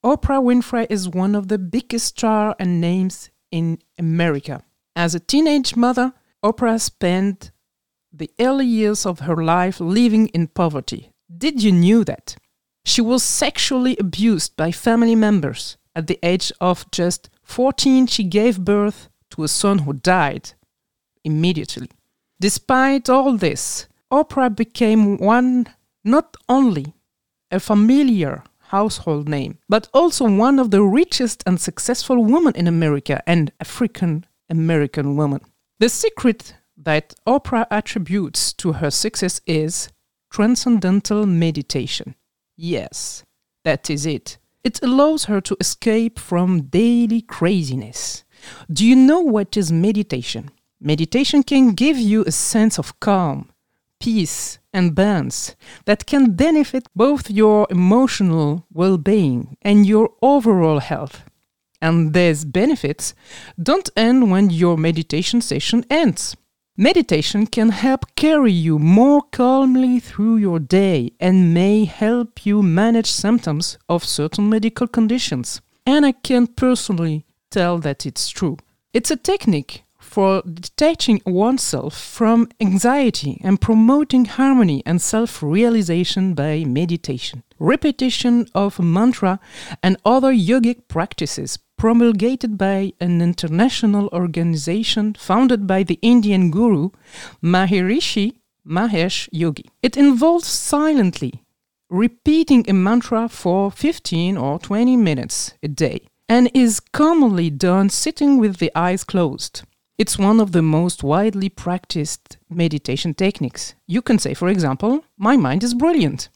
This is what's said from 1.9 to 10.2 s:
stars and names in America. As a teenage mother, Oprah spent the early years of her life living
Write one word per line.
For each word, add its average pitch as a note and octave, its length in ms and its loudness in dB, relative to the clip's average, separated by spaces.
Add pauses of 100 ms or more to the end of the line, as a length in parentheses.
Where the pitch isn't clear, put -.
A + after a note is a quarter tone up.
stars G#3+ 500 -2
and F3 240 -2
names F3+ 480 -4 (220)
in E3 260 -4 (220)
America. D#3+ 640 -2 (320)
As E3+ 180 0
a F3 60 -4
teenage D4 560 0
mother, B3 380 0 (300)
Oprah A3+ 380 -2
spent F#3+ 720 -4 (600)
the D#3 280 -14
early C4 260 2
years G#3+ 400 0
of F3+ 140 -6
her D#3 160 -2
life F3 440 0
living A3 500 2